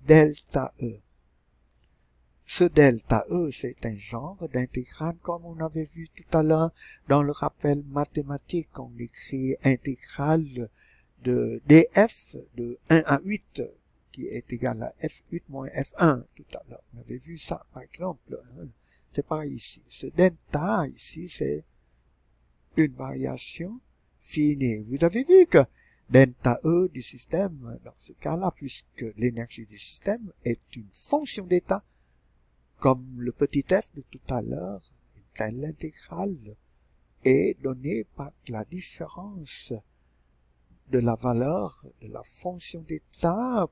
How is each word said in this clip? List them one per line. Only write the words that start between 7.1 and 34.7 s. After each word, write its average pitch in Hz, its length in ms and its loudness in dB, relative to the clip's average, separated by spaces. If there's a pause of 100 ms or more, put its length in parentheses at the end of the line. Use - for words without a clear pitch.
le 143 120 0
rappel 147 500 -2
mathématique. 143 960 -6
On 123 180 -14
écrit 131 640 -6
intégrale 135 1080 -2 (540)
de 120 420 -2
D 156 280 10
F - 440 2 (180)
de 120 220 -8 (120)
un 160 160 8
à 143 160 2
huit, 190 400 -8 (520)
qui 127 140 -12
est - 260 -10
égal 120 280 -4
à 120 120 -8 (160)
F - 200 -14
huit - 200 -8
moins 135 200 -10
F - 280 -8
un 151 260 4 (120)
tout - 180 -20
à - 160 -14
l'heure. - 140 -20 (120)
On 120 60 -18
avait 117 160 -12
vu 156 200 -16
ça, - 360 -10
par 131 100 -16
exemple, 165 580 -12 (160)
hein. 165 100 -16 (480)
C'est 143 120 -4
pareil 151 240 -6
ici. - 380 -10
Ce - 180 -12
delta 170 800 0
ici, - 420 -12
c'est - 340 -4 (1120)
une 151 180 4
variation 135 840 -8 (400)
finie. 139 640 0
Vous 127 240 -2
avez 202 180 0
vu 359 220 10
que 147 180 8 (460)
delta 127 540 6
E 175 260 2
du 147 140 -10
système, 139 800 -6
dans 120 140 -18
ce - 140 -20
cas-là, 170 420 -4
puisque - 500 -12 (100)
l'énergie 117 520 -6
du 104 100 -20
système 208 560 -6 (100)
est 120 160 -2 (160)
une 107 160 -16
fonction 277 540 -6
d'état, 180 380 -2 (960)
comme 131 260 2 (140)
le 120 120 -6
petit 143 300 -2
f - 320 -2
de 143 160 -16
tout 127 100 -20 (100)
à 123 120 -2
l'heure, 175 400 -8 (340)